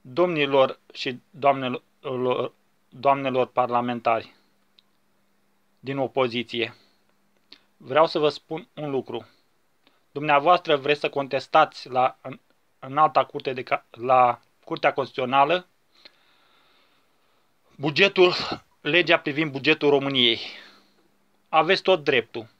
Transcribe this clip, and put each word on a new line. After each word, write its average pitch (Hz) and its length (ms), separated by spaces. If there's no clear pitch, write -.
Domnilor 139 800
și 127 260
doamnelor, 127 1200
doamnelor 135 580
parlamentari 120 880
din 139 180
opoziție, 120 760
vreau 147 300
să 165 120
vă 151 100
spun 160 460
un 151 160
lucru. 117 360
Dumneavoastră 151 600
vreți 139 240
să 156 80
contestați 139 800
la, 127 320
în, 135 200
în 135 200
alta 151 260
curte 143 280
de 127 100
ca-, - 280
la 127 500
Curtea 147 280
Constituțională 139 760
bugetul, 180 580
legea 160 380
privind 151 320
bugetul 147 400
României. 135 500
Aveți 165 340
tot 175 220
dreptul. 120 420